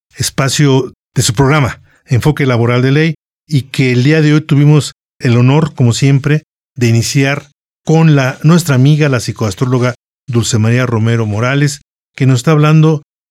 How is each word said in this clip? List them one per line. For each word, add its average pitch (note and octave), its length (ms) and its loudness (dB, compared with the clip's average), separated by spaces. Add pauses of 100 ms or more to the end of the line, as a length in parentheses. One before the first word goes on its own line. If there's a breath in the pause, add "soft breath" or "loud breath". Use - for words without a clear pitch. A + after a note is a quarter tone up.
(180)
espacio C3+ 760 -2 (240)
de B2+ 60 -2
su A#2 120 -2
programa, C#3 480 0 (240 soft breath)
Enfoque D3 400 -2
Laboral A#2+ 360 0
de C3 100 0
Ley, D#3 220 0 (340)
y D3 160 -2 (100)
que C3 200 0
el B2 100 0
día D#3 180 2
de D3+ 120 2
hoy D#3 80 2
tuvimos D3 500 2 (300)
el A#2+ 160 0
honor, C3+ 360 2
como A#2+ 200 0
siempre, C#3 500 0 (320)
de B2 140 -2
iniciar C#3 580 -2 (380)
con D#3+ 300 4
la, C3 280 -2
nuestra D#3 320 2
amiga, D3 320 2
la B2+ 140 -2
psicoastróloga A#2+ 720 -4 (340)
Dulce A#2 300 -2
María A#2 280 0
Romero A#2 400 -2
Morales, C3 540 -4 (380)
que C3+ 80 -2
nos C3 140 2
está D#3+ 120 0
hablando D#3 500 2 (300)